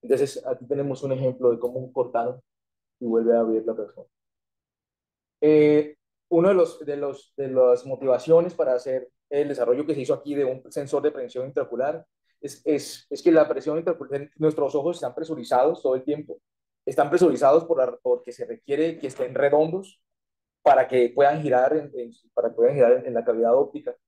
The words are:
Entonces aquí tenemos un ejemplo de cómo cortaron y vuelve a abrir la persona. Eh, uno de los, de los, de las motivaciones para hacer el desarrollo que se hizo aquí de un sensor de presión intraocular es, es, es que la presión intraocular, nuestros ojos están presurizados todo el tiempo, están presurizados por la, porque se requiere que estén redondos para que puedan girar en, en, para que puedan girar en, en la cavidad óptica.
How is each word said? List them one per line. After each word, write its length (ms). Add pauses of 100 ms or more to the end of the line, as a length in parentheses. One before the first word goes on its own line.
Entonces 460
aquí 200
tenemos 360
un 80
ejemplo 400
de 80
cómo 320
cortaron 500 (580)
y 60
vuelve 300
a 60
abrir 240
la 100
persona. 320 (1300)
Eh, 540 (340)
uno 180
de 60
los, 320
de 120
los, 380
de 140
las 360
motivaciones 680
para 200
hacer 360 (200)
el 200
desarrollo 360
que 80
se 80
hizo 120
aquí 200
de 120
un 260
sensor 320
de 80
presión 340
intraocular 600 (340)
es, 260
es, 440
es 120
que 100
la 160
presión 300
intraocular, 600
nuestros 380
ojos 220
están 160
presurizados 720
todo 120
el 80
tiempo, 360 (460)
están 240
presurizados 560
por 120
la, 240
porque 300
se 140
requiere 520
que 100
estén 280
redondos 640 (640)
para 240
que 280
puedan 260
girar 340
en, 200
en, 160 (220)
para 160
que 60
puedan 200
girar 160
en, 160
en 60
la 100
cavidad 320
óptica. 400 (120)